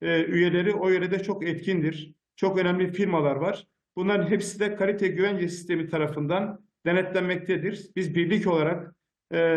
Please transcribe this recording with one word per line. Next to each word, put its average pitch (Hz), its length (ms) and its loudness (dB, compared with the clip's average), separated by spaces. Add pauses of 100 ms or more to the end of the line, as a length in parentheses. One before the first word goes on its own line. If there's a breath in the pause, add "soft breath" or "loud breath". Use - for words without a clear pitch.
e, 165 240 2
üyeleri 180 480 2
o 180 160 0
yörede 185 340 2
çok 165 240 -4
etkindir. 160 680 -2 (220)
Çok 190 220 0
önemli 180 360 2
firmalar 165 420 2
var. 175 320 -4 (280)
Bunların 185 320 0
hepsi - 320 -2
de 208 160 -2
kalite 202 320 0
güvence 175 420 0
sistemi 165 400 -4
tarafından 156 760 -2 (200)
denetlenmektedir. 180 1120 0
Biz 165 200 -2
birlik 170 320 2
olarak, 165 480 0 (360)
e, 170 80 -2 (180)